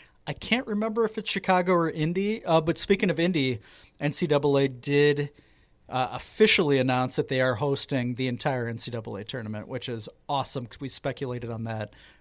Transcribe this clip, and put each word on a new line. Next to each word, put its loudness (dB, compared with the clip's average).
I -8
can't -2
remember 0
if -2
it's -8
Chicago 2
or 4
Indy, -2
uh, 4
but 0
speaking 2
of 0
Indy, 2
N -2
C -2
double 4
A 4
did, 2
uh, -2
officially 4
announce 2
that 0
they 0
are 2
hosting -2
the -2
entire -2
N -6
C -8
double -8
A -8
tournament, -8
which -8
is -8
awesome -4
'cause -16
we -8
speculated -6
on -6
that -6